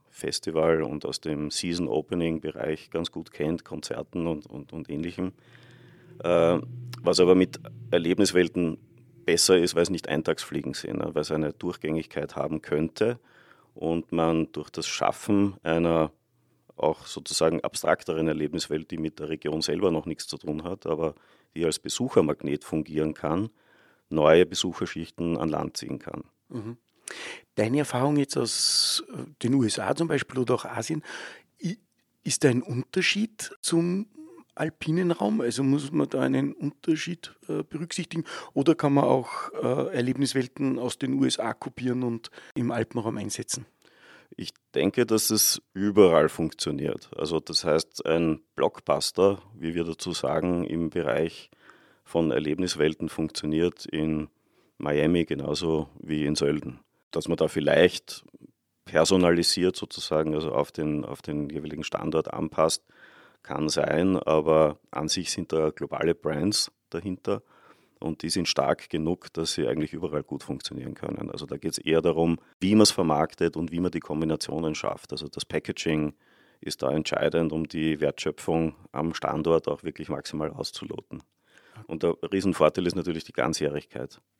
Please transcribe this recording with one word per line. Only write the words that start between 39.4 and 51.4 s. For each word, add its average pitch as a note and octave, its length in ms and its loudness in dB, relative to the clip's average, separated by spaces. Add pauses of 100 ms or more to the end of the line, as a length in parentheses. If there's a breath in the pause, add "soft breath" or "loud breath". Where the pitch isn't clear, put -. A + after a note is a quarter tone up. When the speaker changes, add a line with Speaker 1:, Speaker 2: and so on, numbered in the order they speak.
Speaker 2:
äh, C3 420 -2
Erlebniswelten C3 840 -2
aus B2 200 -6
den C3 220 -2
U C3+ 40 4
S B2 140 0
A A#2+ 160 -2
kopieren B2+ 480 -4
und A#2 280 -4 (240 loud breath)
im B2 160 -2
Alpenraum A2+ 460 -4
einsetzen? G#2+ 500 -8 (720 loud breath)
Speaker 1:
Ich - 140 -10 (240)
denke, G2 320 2
dass A2 240 2
es - 320 2 (100)
überall F#2+ 560 8
funktioniert. - 880 -4
Also D#2 240 -2
das - 240 -4
heißt, D#2+ 420 0
ein D#2+ 340 2 (140)
Blockbuster, F2 840 2 (160)
wie E2 180 -4
wir E2+ 100 0
dazu E2+ 280 -6
sagen, E2 520 0
im E2 260 -2
Bereich D#2 600 -2 (540 soft breath)